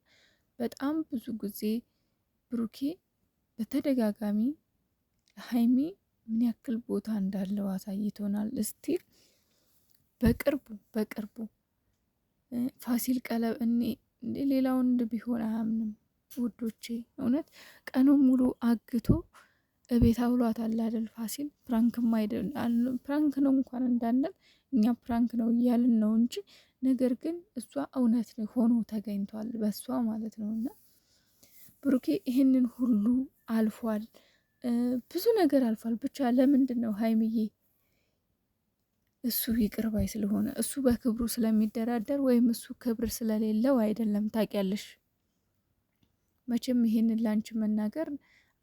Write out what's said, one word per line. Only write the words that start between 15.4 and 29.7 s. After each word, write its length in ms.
አያምንም 480
ውዶቼ። 540
እውነት 320
ቀኑን 340
ሙሉ 220
አግቶ 440
እቤት 300
አውሏታል 600
አይደል 280
ፋሲል? 400
ፕራንክም 500
አይደል 440
አል-፣ 160
ፕራንክ 380
ነው 140
እንኳን 320
እንዳንል 480
እኛ 120
ፕራንክ 360
ነው 160
እያልን 460
ነው 180
እንጂ፣ 200
ነገር 340
ግን 200
እሷ 160
እውነት 400
ነው 180
ሆኖ 220
ተገኝቷል 680
በሷ 280